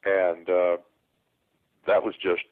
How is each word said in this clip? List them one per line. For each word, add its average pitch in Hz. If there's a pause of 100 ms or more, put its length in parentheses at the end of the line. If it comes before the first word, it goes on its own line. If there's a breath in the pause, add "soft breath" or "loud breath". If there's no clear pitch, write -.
And, 90
uh, 90 (1080)
that 98
was 104
just 87